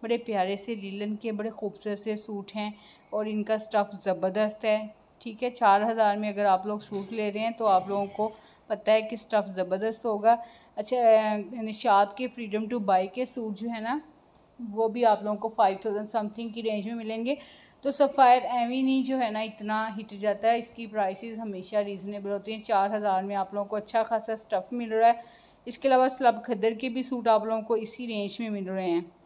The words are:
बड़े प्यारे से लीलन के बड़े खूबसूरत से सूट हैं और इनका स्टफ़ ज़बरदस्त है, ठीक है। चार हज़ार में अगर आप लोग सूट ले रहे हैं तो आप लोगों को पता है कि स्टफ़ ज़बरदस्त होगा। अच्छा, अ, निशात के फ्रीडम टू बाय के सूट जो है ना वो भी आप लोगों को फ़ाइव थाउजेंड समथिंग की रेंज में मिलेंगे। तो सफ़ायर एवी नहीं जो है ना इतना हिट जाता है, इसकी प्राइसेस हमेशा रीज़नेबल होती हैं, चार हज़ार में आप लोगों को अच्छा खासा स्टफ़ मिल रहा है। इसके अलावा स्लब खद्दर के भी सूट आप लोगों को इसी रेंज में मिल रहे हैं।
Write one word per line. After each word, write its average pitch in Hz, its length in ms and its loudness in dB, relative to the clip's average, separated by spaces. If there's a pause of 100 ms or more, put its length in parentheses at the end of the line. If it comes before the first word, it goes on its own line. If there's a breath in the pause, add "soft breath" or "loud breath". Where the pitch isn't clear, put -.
बड़े 233 140 0
प्यारे 202 400 0
से 202 180 -6
लीलन 202 420 -6
के 220 160 -6
बड़े 214 180 -4
खूबसूरत 208 480 -6
से 214 180 -6
सूट 208 380 -10
हैं 208 200 -4 (380 loud breath)
और 214 160 -2
इनका 214 300 0
स्टफ़ 208 460 0
ज़बरदस्त 196 600 0
है, 214 300 0 (280)
ठीक 220 200 -10
है। 247 80 0
चार 208 320 6
हज़ार 220 340 4
में 214 120 -2
अगर 202 180 0
आप 190 200 4
लोग 208 140 -4
सूट 196 320 -10
ले 214 180 -2
रहे 208 120 -4
हैं 226 100 -2
तो 233 120 -6
आप 190 240 4
लोगों 202 180 -2
को 214 260 -2 (360 loud breath)
पता 208 240 2
है 220 100 6
कि 220 140 -8
स्टफ़ 208 300 0
ज़बरदस्त 190 580 -4
होगा। 226 420 4 (320 loud breath)
अच्छा, 214 180 -2
अ, 220 400 6 (260)
निशात 208 560 4
के 254 80 -4
फ्रीडम 220 400 -4
टू 240 120 -4
बाय 190 280 2
के 247 200 -4
सूट 220 280 -6
जो 214 140 -6
है 226 140 -6
ना 247 180 -2 (600)
वो 220 280 0
भी 226 140 -2
आप 214 220 6
लोगों 214 120 0
को 214 120 -6
फ़ाइव 196 380 2
थाउजेंड 214 220 -4
समथिंग 214 440 -6
की 226 80 -10
रेंज 214 260 -2
में 233 80 -6
मिलेंगे। 226 440 -4 (460 loud breath)
तो 277 80 0
सफ़ायर 262 500 6
एवी 247 400 0
नहीं 262 220 2
जो 262 120 -2
है 247 140 0
ना 214 100 -4
इतना 214 580 -4
हिट 214 160 -12
जाता 202 340 0
है, 233 100 4
इसकी 233 280 -10
प्राइसेस 214 520 -4
हमेशा 208 420 -4
रीज़नेबल 202 500 -6
होती 202 220 -6
हैं, 220 100 -8
चार 208 320 2
हज़ार 202 280 0
में 202 120 -4
आप 190 200 -2
लोगों 202 120 -2
को 214 100 -6
अच्छा 214 260 0
खासा 226 340 -2
स्टफ़ - 380 -4
मिल 240 160 -4
रहा 220 180 6
है। 233 140 2 (440 loud breath)
इसके 247 220 -2
अलावा 262 200 6
स्लब 247 380 2
खद्दर 226 280 0
के 254 140 -6
भी 247 140 -4
सूट 240 260 -4
आप 214 180 4
लोगों 220 160 -2
को 220 140 0
इसी 220 300 -6
रेंज 208 340 -6
में 226 100 -4
मिल 202 140 -4
रहे 185 260 -2
हैं। 170 360 -2